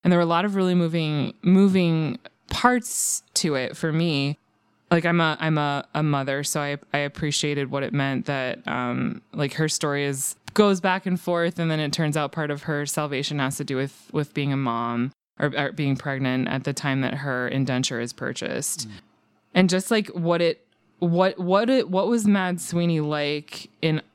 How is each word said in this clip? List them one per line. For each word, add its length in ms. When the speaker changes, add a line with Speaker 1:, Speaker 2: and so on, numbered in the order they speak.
Speaker 1:
and 80
there 60
were 40
a 40
lot 180
of 100
really 220
moving, 640
moving 760
parts 720
to 220
it 200
for 160
me. 460
Like, 120
I'm 160
a, 200
I'm 180
a, 340
a 120
mother, 400
so 160
I, 180
I 60
appreciated 760
what 100
it 100
meant 340
that, 420
um, 540
like, 220
her 140
story 360
is, 320
goes 280
back 240
and 140
forth, 400
and 100
then 120
it 120
turns 240
out 140
part 220
of 120
her 220
salvation 540
has 160
to 80
do 120
with, 360
with 220
being 180
a 40
mom 540
or, 180
or 140
being 240
pregnant 520
at 140
the 100
time 280
that 140
her 340
indenture 500
is 140
purchased. 760
Speaker 2:
Mm. 60
Speaker 1:
And 160
just, 200
like, 180
what 320
it, 240
what, 400
what 300
it, 200
what 160
was 200
Mad 340
Sweeney 400
like 680
in 180